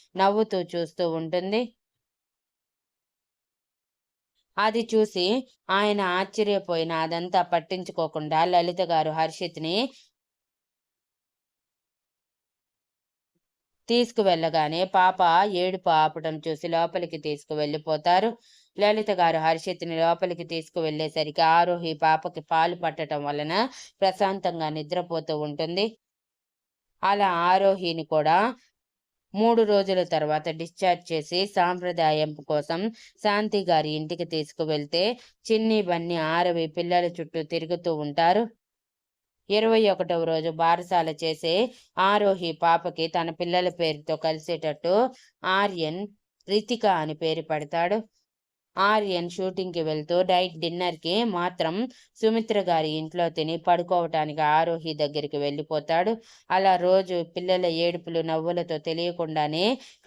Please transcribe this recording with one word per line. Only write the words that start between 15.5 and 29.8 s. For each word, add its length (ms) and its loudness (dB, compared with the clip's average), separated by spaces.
ఆపటం 580 0
చూసి 200 -6
లోపలికి 500 -2
తీసుకువెళ్ళిపోతారు. 1200 0
లలిత 320 2
గారు 260 2
హర్షిత్ని 600 -2
లోపలికి 440 0
తీసుకువెళ్ళేసరికి 1000 -4
ఆరోహి 520 4
పాపకి 480 0
పాలు 340 0
పట్టడం 480 -4
వలన 460 -2
ప్రశాంతంగా 680 0
నిద్రపోతూ 680 -4
ఉంటుంది. 580 -4
అలా 280 2
ఆరోహిని 760 2
కూడా 500 2
మూడు 260 4
రోజుల 420 2